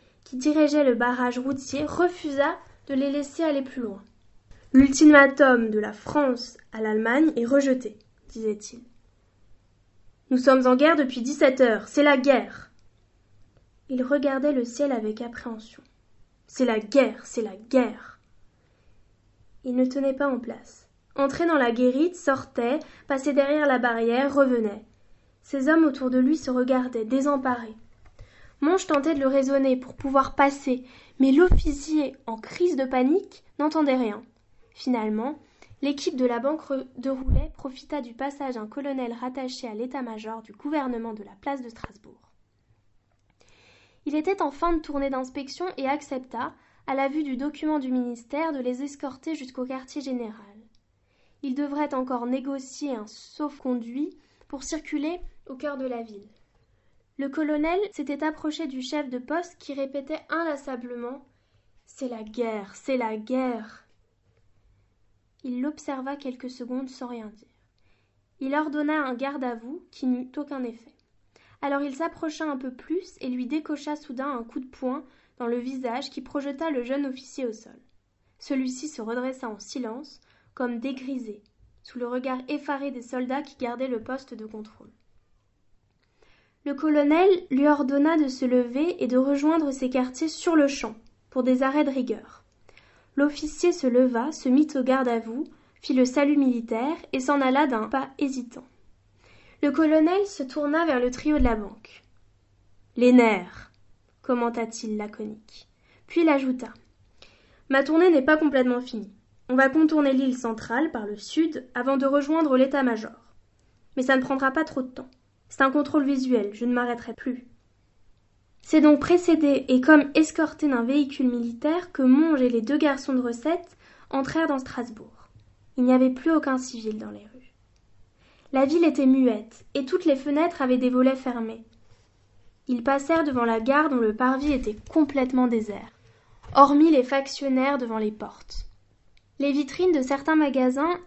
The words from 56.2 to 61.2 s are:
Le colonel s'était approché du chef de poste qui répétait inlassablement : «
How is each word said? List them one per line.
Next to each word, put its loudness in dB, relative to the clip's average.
Le -6
colonel -2
s'était -8
approché -6
du -10
chef -6
de -6
poste -8
qui -14
répétait -8
inlassablement : « -8